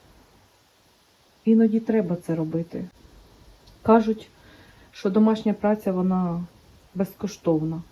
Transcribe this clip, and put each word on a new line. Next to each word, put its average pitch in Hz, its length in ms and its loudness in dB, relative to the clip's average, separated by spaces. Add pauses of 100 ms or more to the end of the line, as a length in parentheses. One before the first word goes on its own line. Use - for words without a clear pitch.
(1400)
іноді 226 360 4
треба 208 360 -2
це 170 180 -6
робити. 165 500 -6 (1000)
Кажуть, 220 460 2 (640)
що - 180 -4
домашня 214 420 2
праця, 208 400 -2
вона 180 520 -2 (500)
безкоштовна. 165 960 -4